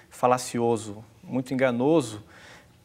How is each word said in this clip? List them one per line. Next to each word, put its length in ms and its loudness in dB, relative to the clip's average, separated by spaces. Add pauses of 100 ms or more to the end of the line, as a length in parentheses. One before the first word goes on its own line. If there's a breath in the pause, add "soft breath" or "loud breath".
(100)
falacioso, 920 0 (180)
muito 300 -6
enganoso, 720 2 (600 loud breath)